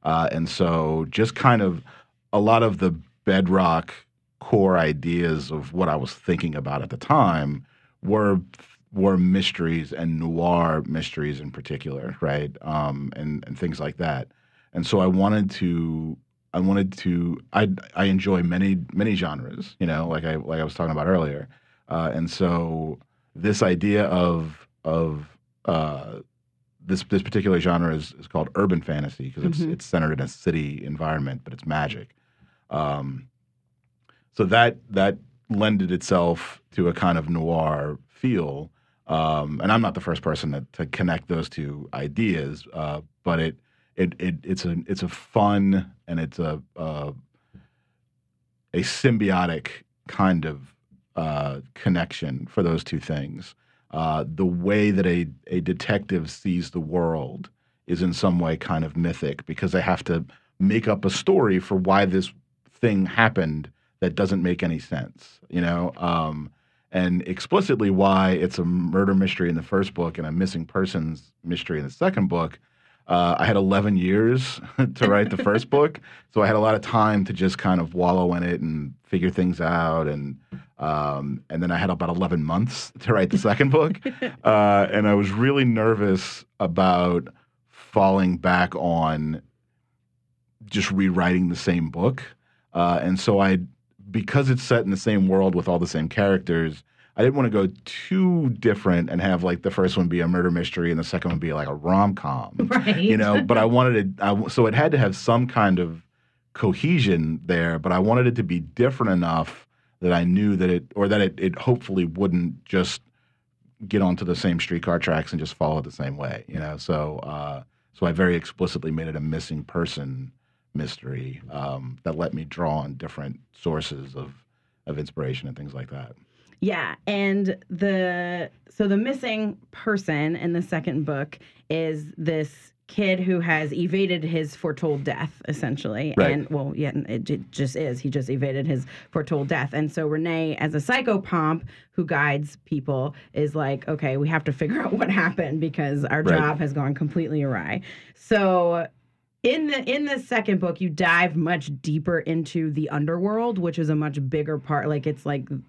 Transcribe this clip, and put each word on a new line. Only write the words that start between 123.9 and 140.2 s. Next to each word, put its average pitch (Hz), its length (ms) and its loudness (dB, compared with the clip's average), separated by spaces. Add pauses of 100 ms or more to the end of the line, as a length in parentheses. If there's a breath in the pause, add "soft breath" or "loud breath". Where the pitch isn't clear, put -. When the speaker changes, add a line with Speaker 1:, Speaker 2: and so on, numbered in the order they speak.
Speaker 1:
of, 69 160 -14 (540)
of 73 120 -8
inspiration 71 480 -8
and 65 100 -12
things 71 180 -14
like 65 160 -12
that. 67 220 -14 (480 soft breath)
Speaker 2:
Yeah, 165 340 -2 (120)
and 196 500 0 (120)
the, 180 840 -2 (200)
so - 160 -4
the 196 100 2
missing 226 640 -2 (140)
person 165 640 -2
in 175 160 -4
the 170 100 0
second 156 420 -4
book 143 340 -6 (300 soft breath)
is 160 380 -4 (100)
this 156 560 -4 (140)
kid 190 340 0
who 180 200 0
has 156 320 0
evaded 180 500 0
his 156 320 -4
foretold 151 480 -2
death, 147 460 -6
essentially. 139 680 -4
Speaker 1:
Right. 92 140 4
Speaker 2:
And, 147 200 -2
well, 143 260 -4
yeah, 147 160 -2 (160)
it 123 160 -4
j-, 147 160 -4 (100)
just 135 240 -4
is. 143 260 -4
He 139 100 -4
just 135 200 -2
evaded 135 360 -2
his 131 200 -2 (240 loud breath)
foretold 147 380 -2
death. 139 240 -2
And 151 180 0
so 156 160 -4
Renee, 160 500 -2